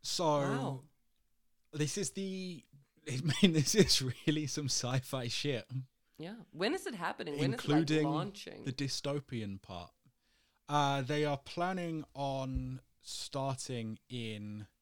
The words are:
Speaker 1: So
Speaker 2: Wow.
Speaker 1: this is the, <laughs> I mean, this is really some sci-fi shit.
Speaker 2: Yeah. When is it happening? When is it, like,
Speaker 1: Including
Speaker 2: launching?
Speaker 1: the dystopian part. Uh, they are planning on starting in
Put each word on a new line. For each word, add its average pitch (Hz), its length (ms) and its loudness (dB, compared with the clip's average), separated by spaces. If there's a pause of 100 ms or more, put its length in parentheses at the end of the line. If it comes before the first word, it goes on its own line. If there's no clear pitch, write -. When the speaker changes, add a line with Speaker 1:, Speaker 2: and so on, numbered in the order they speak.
Speaker 1:
So - 240 -2
Speaker 2:
Wow. 139 560 2 (880)
Speaker 1:
this 151 260 -2
is 196 140 -2
the, 185 520 -6 (220)
<laughs> - 240 -18
I 127 120 -2 (200)
mean, 180 120 10
this 156 220 4
is - 260 8 (240)
really 151 220 2
some 147 180 -2
sci-fi 127 640 -2
shit. 120 380 -2 (520)
Speaker 2:
Yeah. 175 180 -10 (160)
When 196 220 0
is 381 140 -4
it 254 80 -6
happening? 165 440 -4
When 139 140 2
is - 100 -6
it, - 60 -4
like, 151 100 8
Speaker 1:
Including 156 320 4
Speaker 2:
launching? 156 540 -6
Speaker 1:
the 135 80 -4
dystopian 131 880 -4
part. 87 300 -12 (800)
Uh, 139 320 4
they 147 240 0
are 143 120 0
planning 175 680 -4 (100)
on 131 680 -4 (220)
starting 127 1000 -4 (100)
in 107 580 -8 (140)